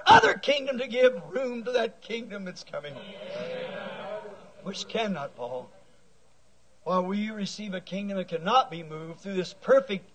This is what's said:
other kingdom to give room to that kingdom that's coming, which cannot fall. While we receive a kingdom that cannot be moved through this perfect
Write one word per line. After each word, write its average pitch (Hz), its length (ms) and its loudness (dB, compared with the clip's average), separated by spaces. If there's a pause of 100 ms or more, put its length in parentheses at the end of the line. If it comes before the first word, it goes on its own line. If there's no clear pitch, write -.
other 427 280 10
kingdom 269 440 0
to 254 80 -2
give 254 320 6 (120)
room 240 340 -4
to 247 80 -4
that 226 300 0
kingdom 208 420 -8
that's 180 180 -12
coming, 147 320 -10 (1700)
which 190 240 -10
cannot 190 480 -4
fall. 123 360 -8 (1120)
While 180 220 0
we 208 240 -2
receive 208 420 -8
a 185 80 -6
kingdom 196 380 -6
that 180 100 -4
cannot 190 420 2
be 170 120 -8
moved 160 380 -12
through 196 140 -8
this 180 200 -4
perfect 262 600 2